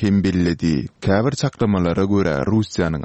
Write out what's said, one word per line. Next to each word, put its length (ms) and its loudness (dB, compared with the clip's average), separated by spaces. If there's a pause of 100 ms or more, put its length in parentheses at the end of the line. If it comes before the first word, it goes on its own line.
hem 220 2
belledi. 600 0 (140)
Käbir 420 0
çaklamalara 640 0
görä, 320 0 (140)
Russiýanyň, 540 0